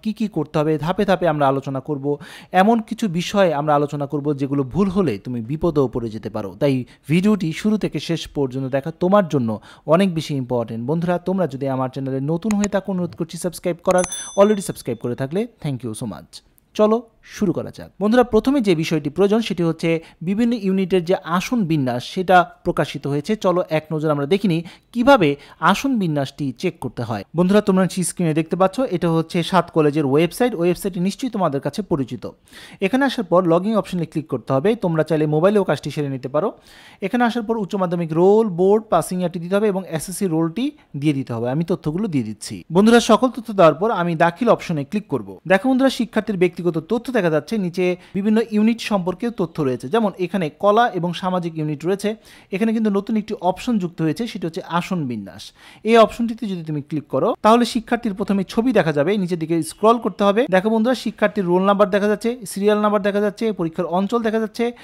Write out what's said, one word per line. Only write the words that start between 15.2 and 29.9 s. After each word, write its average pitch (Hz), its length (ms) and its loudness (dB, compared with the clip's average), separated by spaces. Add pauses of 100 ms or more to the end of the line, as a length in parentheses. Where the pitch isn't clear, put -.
thank 139 200 -6
you 110 100 -6
so 127 120 -8
much। 82 360 -14 (320)
চলো 214 280 2 (200)
শুরু - 300 -2
করা 104 220 -6
যাক। - 160 -18 (100)
বন্ধুরা, 226 240 4
প্রথমে 247 360 2
যে 196 140 2
বিষয়টি 156 360 -2
প্রয়োজন 202 300 2
সেটি 185 220 -4
হচ্ছে 165 400 0 (200)
বিভিন্ন 208 300 0
ইউনিটের 190 520 0
যে 175 100 2 (100)
আসন 185 400 0
বিন্যাস 131 400 0
সেটা 180 460 2 (140)
প্রকাশিত 156 420 -4
হয়েছে। 143 300 -2
চলো 180 340 0
এক 156 220 -2
নজর 156 180 -2
আমরা 143 160 0
দেখে 196 220 0
নিই 165 140 0 (300)
কিভাবে 233 440 4 (240)
আসন 202 380 2
বিন্যাসটি 147 600 -2
চেক 180 200 -4
করতে 123 240 -8
হয়। 104 220 -6 (120)
বন্ধুরা, 185 240 4
তোমরা 190 280 2 (120)
স্ক্রিনে 165 340 -2
দেখতে 160 220 0
পাচ্ছ 185 240 2
এটা 180 300 0
হচ্ছে 165 320 0
সাত 170 280 0
কলেজের 151 360 2